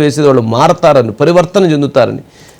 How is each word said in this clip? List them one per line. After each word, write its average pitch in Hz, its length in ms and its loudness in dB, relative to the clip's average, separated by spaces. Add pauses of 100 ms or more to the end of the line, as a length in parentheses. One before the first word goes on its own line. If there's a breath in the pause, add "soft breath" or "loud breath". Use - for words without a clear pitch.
వేసేది? 147 240 -2
వాళ్ళు 131 140 2 (120)
మారతారని, 143 580 0
పరివర్తన 175 600 0
చెందుతారని. 127 500 -2 (380 soft breath)